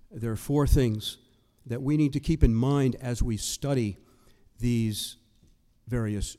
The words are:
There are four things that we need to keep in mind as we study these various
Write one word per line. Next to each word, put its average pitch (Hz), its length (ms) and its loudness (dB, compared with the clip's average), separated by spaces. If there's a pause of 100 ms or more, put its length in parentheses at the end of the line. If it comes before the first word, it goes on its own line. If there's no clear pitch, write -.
(100)
There 117 220 -6
are 110 40 -6
four 143 300 0
things 120 520 2 (460)
that 120 180 -8
we 143 140 0
need 151 180 2
to 143 60 -2
keep - 220 2
in 120 100 8
mind 131 440 2
as 123 260 -4
we 117 140 -2
study 120 640 -4 (600)
these 113 600 -2 (680)
various 107 520 -4